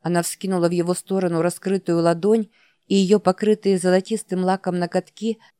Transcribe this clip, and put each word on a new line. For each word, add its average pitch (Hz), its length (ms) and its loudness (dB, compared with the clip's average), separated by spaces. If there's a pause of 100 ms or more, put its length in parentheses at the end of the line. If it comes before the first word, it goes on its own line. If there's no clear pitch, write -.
Она 175 200 -2
вскинула 180 460 -2
в 170 40 0
его 175 220 -2
сторону 180 480 -2
раскрытую 175 600 -2
ладонь, 190 460 0 (380)
и - 80 0
её 196 260 4
покрытые 196 580 0
золотистым 185 680 0
лаком 185 340 -2
ноготки 185 600 -4 (220)